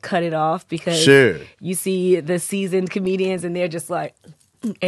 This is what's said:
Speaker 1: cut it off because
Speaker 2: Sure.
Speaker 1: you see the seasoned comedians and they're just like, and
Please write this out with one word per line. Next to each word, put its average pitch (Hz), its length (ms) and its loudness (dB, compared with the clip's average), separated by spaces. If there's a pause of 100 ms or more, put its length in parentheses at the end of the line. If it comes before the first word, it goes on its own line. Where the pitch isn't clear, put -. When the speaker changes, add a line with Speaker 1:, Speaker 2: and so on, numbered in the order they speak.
Speaker 1:
cut 175 180 -2
it 165 140 -2
off 156 320 -2
because 165 340 -2
Speaker 2:
Sure. 139 360 8 (220)
Speaker 1:
you 180 140 -8
see 185 460 0
the 165 180 -4
seasoned 185 540 -4
comedians 185 520 -2
and 175 120 -6
they're 180 140 -2
just 160 200 -10
like, 156 240 -6 (500)
and 208 120 -4 (120)